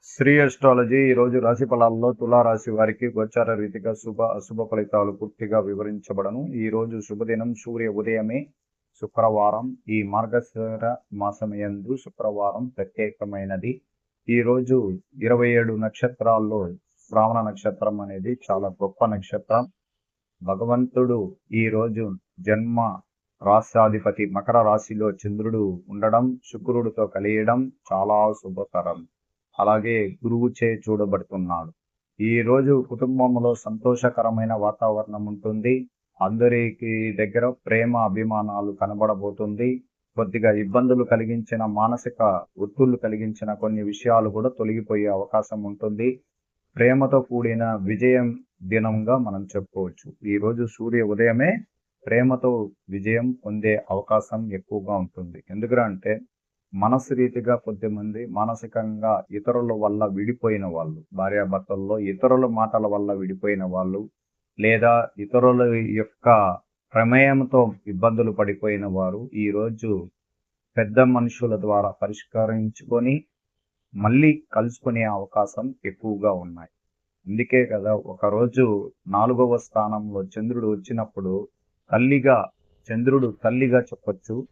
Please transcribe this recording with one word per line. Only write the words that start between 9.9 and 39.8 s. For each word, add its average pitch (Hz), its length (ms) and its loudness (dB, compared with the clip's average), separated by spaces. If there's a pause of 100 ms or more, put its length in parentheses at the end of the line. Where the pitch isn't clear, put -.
మార్గశిర 113 920 -2 (180)
మాసమయందు 104 840 -6
శుక్రవారం 104 720 -4
ప్రత్యేకమైనది. 101 1120 -6 (480)
ఈ 120 120 4
రోజు 123 580 0 (220)
ఇరవై 120 280 2
ఏడు 117 240 2
నక్షత్రాల్లో 110 1000 -2 (360)
శ్రావణ 113 380 2
నక్షత్రం 104 540 -4
అనేది 98 360 -6 (140)
చాలా 98 160 -2
గొప్ప 98 380 -2
నక్షత్రం. 110 600 -2 (760)
భగవంతుడు 117 920 0 (180)
ఈ 113 160 2
రోజు 110 420 -2 (280)
జన్మ 110 600 0 (440)
రాశ్యాధిపతి 107 840 2
మకర 101 360 0
రాశిలో 107 500 2
చంద్రుడు 104 800 -4
ఉండడం, 113 560 0
శుక్రుడితో 113 640 -4
కలియడం 107 640 0 (220)
చాలా 107 400 2
శుభకరం. 90 760 -8 (520)
అలాగే 107 480 2 (180)
గురువు 120 280 0 (100)
చే 113 260 0
చూడబడుతున్నాడు. 95 840 -2 (520)
ఈ 117 180 2
రోజు 131 480 4
కుటుంబంలో 123 640 0
సంతోషకరమైన 113 1000 0
వాతావరణం 107 720 -2
ఉంటుంది. 107 640 -2 (320)
అందరికి 113 960 0
దగ్గర 117 340 0 (120)
ప్రేమ 117 320 2
అభిమానాలు 107 760 -2
కనబడబోతుంది. 104 1120 -2 (320)